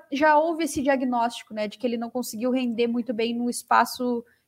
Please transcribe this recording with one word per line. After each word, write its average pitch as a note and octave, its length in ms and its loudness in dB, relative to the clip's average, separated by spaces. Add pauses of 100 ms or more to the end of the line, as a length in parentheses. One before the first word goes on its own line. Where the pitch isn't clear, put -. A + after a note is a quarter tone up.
(120)
já D4+ 260 6
houve D#4+ 240 2
esse D#4 180 -2
diagnóstico, B3 720 0
né, G#3+ 140 -4
de G#3 100 -10
que - 80 -6
ele A#3+ 120 -2
não A#3 120 -6
conseguiu A#3+ 440 -4
render A#3+ 340 0
muito A#3 260 -2
bem A3+ 220 -2
num A#3+ 160 -2
espaço A#3 760 0 (240)